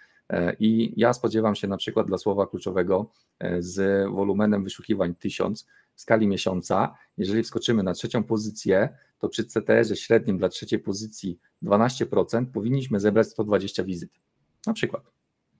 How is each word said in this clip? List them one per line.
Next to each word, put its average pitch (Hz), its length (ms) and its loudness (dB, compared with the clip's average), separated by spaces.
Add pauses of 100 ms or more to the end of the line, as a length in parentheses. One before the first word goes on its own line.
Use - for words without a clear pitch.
(280)
E, 90 300 0
i 113 380 2
ja 117 160 4
spodziewam 110 420 0
się 101 140 -6
na 98 80 -4
przykład - 300 -2
dla 92 120 -2
słowa 98 280 0
kluczowego, 92 640 -2 (280)
e, 87 240 -2
z 98 480 0
wolumenem 101 540 0
wyszukiwań 95 500 -2
tysiąc - 520 -4 (280)
w - 60 -20
skali 110 260 4
miesiąca, 95 680 0 (240)
jeżeli 104 240 0
wskoczymy 113 400 0
na 92 120 0
trzecią 113 300 -2
pozycję, 107 640 2 (300)
to - 100 -2
przy - 160 -4
C 110 180 -2
T 110 120 4
R-ze 107 220 4
średnim 107 420 2
dla 92 100 2
trzeciej 104 300 -4
pozycji 101 600 -8 (240)
dwanaście 104 440 2
procent 117 460 0
powinniśmy 120 480 -2
zebrać 107 260 4
sto - 180 -4
dwadzieścia 98 400 0
wizyt. 90 260 -8 (560)
Na 220 60 0
przykład. - 300 -4 (560)